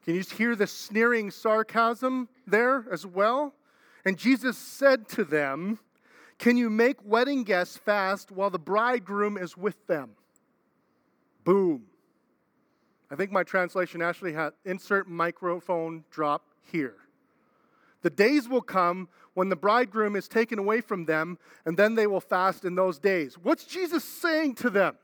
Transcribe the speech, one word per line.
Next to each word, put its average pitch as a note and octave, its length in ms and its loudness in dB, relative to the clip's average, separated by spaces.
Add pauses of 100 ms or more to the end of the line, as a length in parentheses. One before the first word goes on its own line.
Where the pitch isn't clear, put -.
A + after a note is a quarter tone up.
Can E3 100 -2
you F#3 60 0
just - 140 -10
hear A#3 200 0
the G3+ 140 0
sneering A3 640 0
sarcasm A3+ 960 0 (180)
there A#3 420 2
as E3 160 -8
well? A3 520 0 (480)
And F#3+ 120 0
Jesus A#3 400 2
said C4 520 2
to - 160 -2
them, D3+ 560 -2 (580)
"Can A#3+ 180 4
you A#3+ 120 2
make A#3 360 2
wedding B3 400 2
guests F3+ 320 0
fast G3+ 560 -2
while G3 180 -2
the F3+ 80 -4
bridegroom G3+ 800 -2
is F3+ 180 -10
with F#3+ 300 -8
them?" C3+ 300 -4 (1300)
Boom. E3+ 440 2 (1200)
I - 20 -14
think F#3+ 160 -4
my F#3+ 140 0
translation F3 580 -2
actually E3+ 300 -4
had, D#3 200 -4 (120)
"Insert F#3+ 440 -2
microphone E3+ 1000 -4
drop D3+ 380 -4 (120)
here." C#3 360 -6 (1040)
"The E3+ 100 0
days A#3 380 4
will B3 140 0
come F3+ 460 0 (260)
when F#3 160 0
the F3+ 60 0
bridegroom G#3 600 0
is F#3 100 -6
taken A3+ 320 -2
away G#3+ 220 0
from F#3+ 240 -6
them, D#3+ 340 -2 (260)
and E3 120 -2
then G#3 180 4
they A3 140 2
will G3 120 0
fast F#3 440 -2
in F3+ 100 -4
those F#3 240 0
days." F3 400 0
What's A3+ 240 0
Jesus E4+ 400 -4
saying D#4 540 -2
to B3 140 -2
them? F#3 340 0